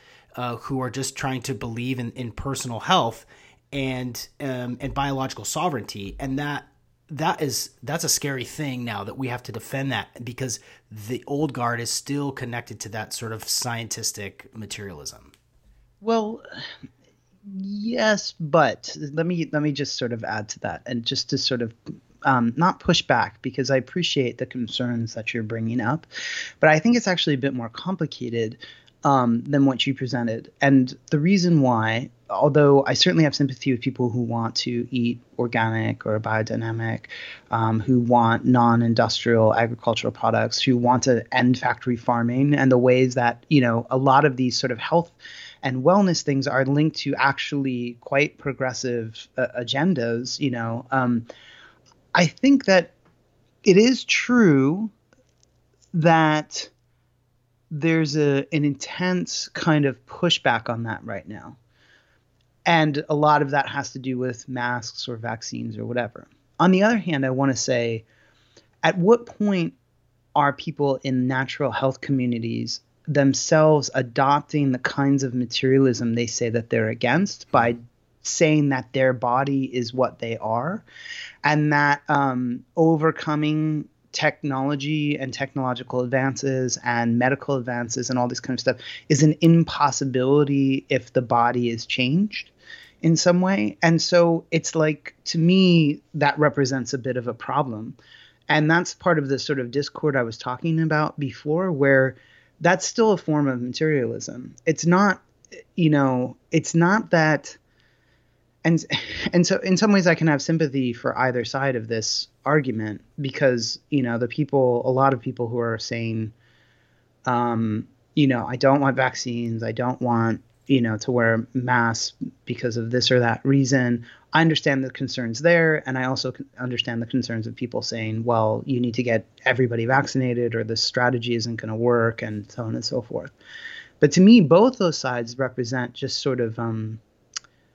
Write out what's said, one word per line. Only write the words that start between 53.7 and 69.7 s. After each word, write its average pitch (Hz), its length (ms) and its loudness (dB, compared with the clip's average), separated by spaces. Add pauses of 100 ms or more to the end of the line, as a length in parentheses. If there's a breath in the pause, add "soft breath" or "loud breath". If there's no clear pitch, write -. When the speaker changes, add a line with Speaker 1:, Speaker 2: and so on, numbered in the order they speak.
Speaker 2:
is 240 260 6
true 190 840 4 (1040)
that 156 760 2 (1080)
there's 160 420 0
a, 143 380 2
an 147 120 2
intense 180 840 -4
kind 151 380 2
of 131 180 -6
pushback 123 640 0
on 117 140 -4
that 113 240 -8
right 101 200 -10
now. 82 300 -16 (1080 soft breath)
And 156 420 4
a 156 60 0
lot 147 260 4
of 139 120 -2
that 139 140 0
has 139 260 -8
to 139 60 -14
do 127 200 -6
with 123 280 -6
masks 123 640 -6
or 120 80 -8
vaccines 117 640 -10
or 110 80 -8
whatever. 120 420 -8 (320)
On 180 100 6
the 185 120 4
other 226 160 4
hand, 156 260 -2
I 131 60 0
wanna 131 260 0
say, 117 480 -2 (800 soft breath)
at 175 160 2
what 226 260 4
point 196 480 -2 (640)